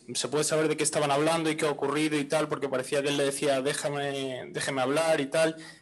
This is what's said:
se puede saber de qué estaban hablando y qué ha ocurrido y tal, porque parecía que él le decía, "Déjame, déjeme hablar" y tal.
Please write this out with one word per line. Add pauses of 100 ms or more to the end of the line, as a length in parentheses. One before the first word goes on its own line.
(140)
se
puede
saber
de
qué
estaban
hablando
y
qué
ha
ocurrido
y
tal,
porque
parecía
que
él
le
decía,
"Déjame,
déjeme
hablar"
y
tal. (260)